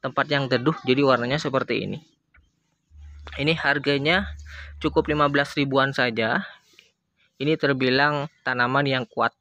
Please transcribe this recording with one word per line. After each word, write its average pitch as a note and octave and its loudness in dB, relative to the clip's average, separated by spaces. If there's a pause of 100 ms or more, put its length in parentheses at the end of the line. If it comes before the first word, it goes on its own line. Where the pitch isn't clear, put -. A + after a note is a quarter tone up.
tempat C3+ -2
yang C#3 0
teduh, C3 0 (140)
jadi C3 4
warnanya B2+ 2
seperti B2 -2
ini. G2 -8 (1400)
Ini C#3+ 0
harganya C#3+ 2 (560)
cukup D3+ 0
lima D3 4
belas C#3+ 0
ribuan C3+ 2
saja. B2 0 (880)
Ini D#3 0
terbilang C#3 0 (100)
tanaman B2+ 0
yang C3 0
kuat A#2 -2